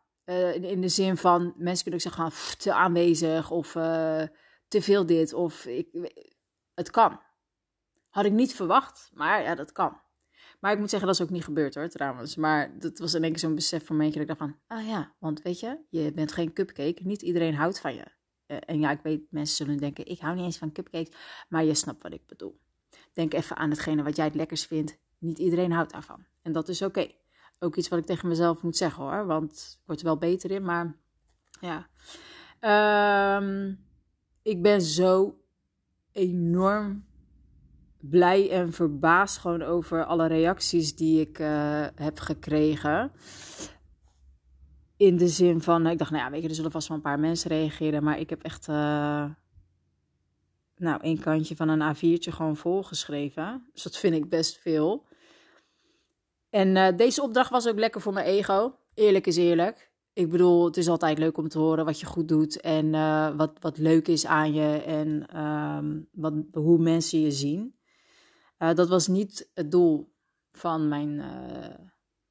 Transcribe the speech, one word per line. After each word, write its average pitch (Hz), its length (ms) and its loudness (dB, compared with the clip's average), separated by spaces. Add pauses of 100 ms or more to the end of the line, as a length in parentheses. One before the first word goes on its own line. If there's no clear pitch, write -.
(240)
Eh, 180 320 -2
in, 180 80 -6
in 185 180 -4
de 185 80 0
zin 190 280 0
van, 175 400 4
mensen 175 260 -4
kunnen 165 100 -8
ook 175 120 -4
zeggen 170 160 -8
van, 160 100 -4
"Pff, - 240 -10
te - 180 -2
aanwezig," 165 800 2
of, 165 240 -4
eh, 160 480 -2 (440)
"te 208 140 0
veel 202 240 4
dit," 160 280 2
of 170 320 -4
ik, 127 220 -6 (840)
het - 180 -8
kan. 220 280 4 (880)
Had 208 160 0
ik 202 60 4
niet 226 240 2
verwacht, - 580 -2
maar 175 300 0
ja, 156 120 -4
dat 151 160 -12
kan. - 300 -4 (580)
Maar 196 120 -2
ik 208 80 0
moet 208 100 -4
zeggen, 190 180 -2
dat 185 120 2
is 180 60 -2
ook 165 60 -4
niet 175 120 -4
gebeurd 147 320 -4
hoor, 151 140 -8
trouwens. 135 460 -8
Maar 156 440 0
dat 165 200 -8
was 160 140 -4
in 165 100 0
één 165 80 0
keer 165 80 -6
zo'n 160 160 -2
besef 160 300 -4
van 160 100 -4
momentje 151 240 0
dat 151 100 -4
ik 156 80 -8
dacht 147 140 -8
van, - 260 -14
"Ah 220 100 -10
ja, 202 320 -8
want 151 220 -6
weet 180 180 -6
je, 254 200 -10 (100)
je 151 240 -4
bent 156 180 -4
geen 170 220 -4
cupcake, 165 500 -6
niet 202 180 -4
iedereen 170 340 0
houdt 165 240 -2
van 131 160 -8
je." - 100 -16 (400)
Eh, 143 200 -12
en 156 140 -4
ja, 151 120 2
ik 147 120 -4
weet, 156 260 -4
mensen 151 260 -6
zullen 147 220 -4
denken, 143 280 -6
"Ik 180 140 -12
hou 160 160 -6
niet 180 100 -6
eens 170 120 -6
van 156 140 -8
cupcakes," 165 440 -10 (340)
maar 160 140 0
je 156 100 4
snapt 151 280 -4
wat - 120 -14
ik - 120 -18
bedoel. - 340 -18 (540)
Denk 160 200 -4
even - 240 -4
aan 156 120 -2
hetgene 151 340 -2
wat 151 120 -4
jij 160 100 0
het 151 100 -4
lekkerst 156 320 -6
vindt. 151 300 -6 (200)
Niet 165 200 -6
iedereen 175 340 0
houdt 165 200 0
daarvan. - 340 -18 (160)
En 165 100 -8
dat 160 180 -4
is 175 120 -6
oké. 190 260 -2 (520)
Ook 170 160 -4
iets 170 120 -2
wat 170 120 -2
ik 165 60 -4
tegen 180 220 -4
mezelf 170 340 2
moet 170 160 -4
zeggen 180 260 -4
hoor, 175 220 -6
want 156 540 -6
ik - 60 -20
word 156 140 -8
er 175 60 -6
wel 160 120 0
beter 175 340 -2
in, 196 120 -4
maar 170 320 -4 (640)
ja. 175 280 -10 (720)
Ehm, 202 1120 4 (680)
ik 202 200 -2
ben 202 200 6
zo 185 600 2 (680)
enorm 190 960 0 (920)
blij 180 520 4
en 180 220 0
verbaasd 165 640 2
gewoon 170 240 -4
over 165 440 -2
alle 165 220 2
reacties 165 680 0
die 160 260 2
ik, 151 180 -6
eh, 151 560 -2
heb 202 240 -6
gekregen. 151 920 0 (1900)
In 190 200 8
de 175 100 6
zin 170 340 4
van, 165 260 4
ik 170 100 0
dacht, 156 140 -2
"Nou 147 120 -2
ja, 131 80 -6
weet 151 100 -6
je, 165 60 -4
er 156 80 -6
zullen 156 160 -4
vast 156 160 -6
wel 156 100 -6
een 151 60 -8
paar 143 160 -2
mensen 165 300 0
reageren," 156 540 0
maar 151 160 0
ik 156 100 -8
heb - 140 -10
echt, - 240 -14
eh, 147 640 -2 (1500)
nou, 165 260 -4
één 160 180 -2
kantje 156 360 -2
van 160 140 -2
een 156 120 2
A 151 140 -2
viertje 170 360 0
gewoon 156 260 -4
volgeschreven. 170 1160 -6
Dus - 100 -14
dat - 140 -10
vind 170 180 2
ik 156 140 -2
best 240 280 -2
veel. 165 480 0 (1400)
En, 190 280 4
eh, 190 200 6
deze 240 240 4
opdracht 254 280 2
was 247 180 0
ook 214 120 0
lekker 220 220 0
voor 202 120 -4
mijn 196 120 -4
ego. 196 520 0 (160)
Eerlijk 196 340 4
is 170 100 2
eerlijk. 175 540 2 (220)
Ik 180 160 0
bedoel, 175 360 6
het 170 120 0
is 170 120 2
altijd 156 280 2
leuk 156 200 0
om 156 100 -2
te 156 120 -6
horen 160 260 2
wat 151 140 -2
je 175 60 -12
goed 160 220 -4
doet 156 340 2
en, 156 320 0
eh, 156 420 2
wat, 151 240 0
wat 156 180 -6
leuk 160 300 4
is 165 180 2
aan 156 280 2
je 151 280 0
en, 151 460 -4
ehm, 151 720 -6 (100)
wat, 156 220 -4 (180)
hoe 165 280 4
mensen 165 400 2
je 151 120 2
zien. 147 440 -4 (840)
Eh, 165 160 2
dat 170 160 4
was 180 180 2
niet 196 460 -2
het 151 180 -6
doel 170 420 4 (380)
van 160 360 -2
mijn, 147 320 -4
eh, 127 640 -14 (460)